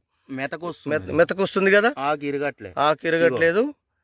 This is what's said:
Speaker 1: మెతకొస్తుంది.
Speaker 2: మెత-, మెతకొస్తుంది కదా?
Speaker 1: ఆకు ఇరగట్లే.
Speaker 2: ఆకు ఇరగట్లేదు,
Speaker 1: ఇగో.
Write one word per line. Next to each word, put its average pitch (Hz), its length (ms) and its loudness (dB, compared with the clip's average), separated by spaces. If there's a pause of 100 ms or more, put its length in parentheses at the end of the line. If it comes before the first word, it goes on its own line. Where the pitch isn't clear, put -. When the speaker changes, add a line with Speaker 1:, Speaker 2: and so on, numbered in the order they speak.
(320)
Speaker 1:
మెతకొస్తుంది. 147 680 -6
Speaker 2:
మెత-, 92 140 -8
మెతకొస్తుంది 185 600 2
కదా? 202 260 4
Speaker 1:
ఆకు 143 280 -4
ఇరగట్లే. 139 520 -6
Speaker 2:
ఆకు 151 300 2
ఇరగట్లేదు, 165 520 2
Speaker 1:
ఇగో. 285 140 0 (300)